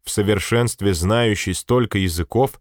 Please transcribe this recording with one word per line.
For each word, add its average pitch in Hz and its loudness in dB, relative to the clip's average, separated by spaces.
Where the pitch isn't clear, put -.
в - -14
совершенстве 104 0
знающий 101 0
столько 120 0
языков 92 -2